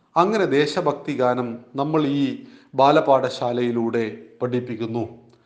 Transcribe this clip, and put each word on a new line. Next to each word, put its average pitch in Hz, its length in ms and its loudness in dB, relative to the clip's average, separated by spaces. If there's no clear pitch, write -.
അങ്ങനെ 196 300 2
ദേശഭക്തി 147 680 0
ഗാനം 123 440 0
നമ്മൾ 151 320 0
ഈ 135 300 -2
ബാലപാഠശാലയിലൂടെ 123 1400 2
പഠിപ്പിക്കുന്നു. 120 600 -4